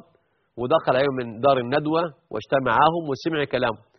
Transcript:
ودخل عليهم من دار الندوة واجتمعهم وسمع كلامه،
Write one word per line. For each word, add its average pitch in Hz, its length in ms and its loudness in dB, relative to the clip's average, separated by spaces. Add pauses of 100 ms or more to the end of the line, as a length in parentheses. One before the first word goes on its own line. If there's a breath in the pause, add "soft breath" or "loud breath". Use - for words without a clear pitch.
(560)
ودخل 127 400 0
عليهم 139 180 0
من 120 260 -8
دار 135 180 4
الندوة 151 440 0 (280)
واجتمعهم 135 800 2
وسمع 147 340 -2
كلامه، 123 360 -2 (180)